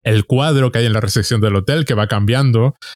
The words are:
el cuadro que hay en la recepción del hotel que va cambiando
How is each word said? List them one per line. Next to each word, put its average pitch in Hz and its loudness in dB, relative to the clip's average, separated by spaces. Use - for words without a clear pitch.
el 110 0
cuadro 135 0
que 123 -2
hay 117 0
en 113 0
la 107 0
recepción 110 -2
del 104 2
hotel 139 0
que - -2
va 107 0
cambiando 117 0